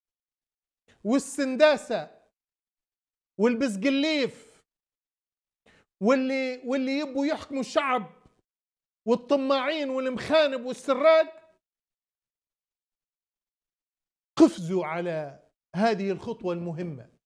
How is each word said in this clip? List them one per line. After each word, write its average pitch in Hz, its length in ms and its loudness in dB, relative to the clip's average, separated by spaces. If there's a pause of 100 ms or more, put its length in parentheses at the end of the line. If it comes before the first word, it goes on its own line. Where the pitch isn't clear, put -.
(1040)
والسنداسة 262 1200 0 (1120)
والبزقليف 262 1200 0 (1400)
واللي، 262 640 0
واللي 269 340 -2
يبوا 277 260 -2
يحكموا 285 360 -4
الشعب 254 480 -2 (960)
والطماعين 269 840 0
والمخانب 262 760 0
والسراق 294 720 2 (3000)
قفزوا 185 500 4
على 156 640 -6 (260)
هذه 196 360 0
الخطوة 185 420 -6
المهمة. 170 720 -10